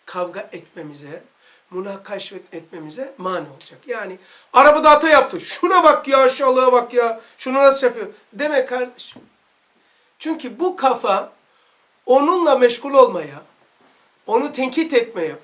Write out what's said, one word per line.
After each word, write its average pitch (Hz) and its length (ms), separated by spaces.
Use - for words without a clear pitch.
Kavga 180 460
etmemize, 147 720
münakaşa 196 640
etmemize 175 840
mani 180 320
olacak. - 380
Yani 202 300
arabada 302 380
hata 302 180
yaptı. 262 320
"Şuna 359 420
bak 277 240
ya, 269 100
aşağılığa 262 540
bak 247 220
ya. 233 280
Şunu 262 200
nasıl 269 300
yapıyor?" 233 200
deme 269 320
kardeşim. - 560
Çünkü 277 400
bu 359 160
kafa 233 560
onunla 294 520
meşgul 247 360
olmaya, 175 480
onu 254 260
tenkit 262 400
etmeye, 226 500